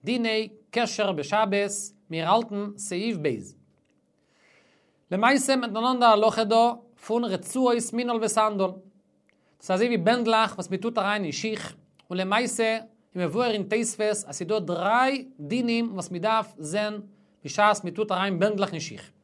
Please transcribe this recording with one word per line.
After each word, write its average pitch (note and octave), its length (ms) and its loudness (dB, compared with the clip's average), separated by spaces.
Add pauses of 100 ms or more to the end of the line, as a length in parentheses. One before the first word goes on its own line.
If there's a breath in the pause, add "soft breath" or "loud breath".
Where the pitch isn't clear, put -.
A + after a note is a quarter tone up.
דינei A3 440 -2 (220)
קשר A3 400 0
בשבת, G3+ 600 0 (380)
מיר D#3+ 200 -4
האלטן G#3 480 0
סעיף G3 400 -4
בייז. D3 380 -4 (1600 soft breath)
למעשה C4 440 4
מיטנאנדער A#3+ 560 2
הלכה G#3+ 320 4
דא A3+ 280 4 (340)
פון A#3 200 0
רצועות A#3 680 0
מנעול A#3+ 300 -2
וסנדל. G#3+ 420 2 (960)
דאס - 120 -6
איז F#3 100 2
ווי A#3+ 160 2
בענדלעך, A3 580 2
וואס F3+ 140 -10
מען F#3+ 100 -4
טוט A3+ 180 -4
אריין G#3 260 0
אין D3+ 80 -4
שיך, G#3+ 440 -8 (340)
און F3+ 80 -4
למעשה, A3+ 600 0 (380)
אין F3+ 80 -2
מבואר A3+ 280 0
אין G#3 120 -2
תוספות, G#3+ 640 -2
אז G#3 100 -12
זיי E3 100 -6
דא G#3+ 120 0
דריי G#3+ 680 0 (140)
דינים, A#3 540 -2
וואס F3+ 180 -8
מען F3 100 -6
דארף A3 360 0
זען, G3+ 360 -4
ווי - 560 -16
שעת G#3 340 4
מען F3 100 -6
טוט G#3+ 180 -2
אריין F#3 280 0
בענדלעך G3 320 0
אין E3 80 -8
שיך. - 320 -12 (120)